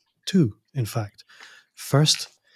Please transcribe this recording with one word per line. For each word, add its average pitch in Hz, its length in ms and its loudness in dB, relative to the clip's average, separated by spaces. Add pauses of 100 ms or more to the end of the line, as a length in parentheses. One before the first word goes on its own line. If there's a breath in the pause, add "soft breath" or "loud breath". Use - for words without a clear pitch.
(240)
Two, 156 320 2 (180)
in 127 120 -2
fact. - 380 -8 (500 loud breath)
First, - 540 0 (280 soft breath)